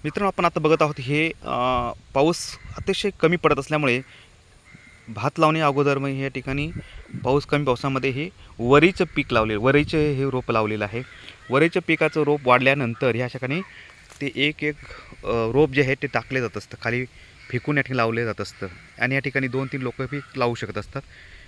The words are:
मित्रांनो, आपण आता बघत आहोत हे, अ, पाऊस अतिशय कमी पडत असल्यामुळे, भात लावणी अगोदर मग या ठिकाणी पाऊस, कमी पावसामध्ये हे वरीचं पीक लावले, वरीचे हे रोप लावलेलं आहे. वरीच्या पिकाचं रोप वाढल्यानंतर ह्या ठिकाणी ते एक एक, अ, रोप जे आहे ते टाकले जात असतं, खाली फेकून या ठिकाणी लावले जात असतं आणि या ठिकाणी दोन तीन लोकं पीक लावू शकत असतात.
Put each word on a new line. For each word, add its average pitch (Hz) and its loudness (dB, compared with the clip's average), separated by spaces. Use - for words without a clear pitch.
मित्रांनो, 196 -2
आपण 190 -2
आता 170 0
बघत 156 4
आहोत 151 0
हे, 147 0
अ, 123 -2
पाऊस 151 4
अतिशय - -2
कमी 170 4
पडत 151 2
असल्यामुळे, 139 0
भात 117 -4
लावणी 160 4
अगोदर 143 2
मग 135 -2
या 135 -4
ठिकाणी 135 -6
पाऊस, 135 2
कमी 147 0
पावसामध्ये 135 0
हे 139 -6
वरीचं 147 6
पीक 139 -2
लावले, 110 2
वरीचे 147 2
हे 135 -2
रोप 127 -4
लावलेलं 107 0
आहे. 107 -6
वरीच्या 160 2
पिकाचं 156 0
रोप 147 0
वाढल्यानंतर 127 4
ह्या 123 -4
ठिकाणी 131 -6
ते 143 -4
एक 147 0
एक, 147 -2
अ, 113 -2
रोप 139 4
जे 131 2
आहे 135 2
ते 143 -6
टाकले 131 -2
जात 110 -6
असतं, - -12
खाली 120 -2
फेकून 147 -2
या 135 2
ठिकाणी 127 -4
लावले 117 0
जात 107 -4
असतं - -10
आणि 127 0
या 139 0
ठिकाणी 135 -4
दोन 131 -4
तीन 131 -8
लोकं 127 -6
पीक 143 -8
लावू 120 0
शकत 104 -8
असतात. 120 -8